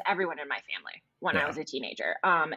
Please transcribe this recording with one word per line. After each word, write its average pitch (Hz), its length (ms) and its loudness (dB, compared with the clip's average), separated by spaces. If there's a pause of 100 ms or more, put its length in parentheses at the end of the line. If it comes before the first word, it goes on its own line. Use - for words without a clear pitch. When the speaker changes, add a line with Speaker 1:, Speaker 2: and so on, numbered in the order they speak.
Speaker 1:
everyone 180 300 2
in 143 100 -8
my 131 120 -2 (120)
family - 300 -10 (180)
when 165 160 0
I 156 40 4
Speaker 2:
Yeah. 147 80 2
Speaker 1:
was 143 100 -4
a 156 60 -4
teenager. - 500 -4 (100)
Um, 160 340 4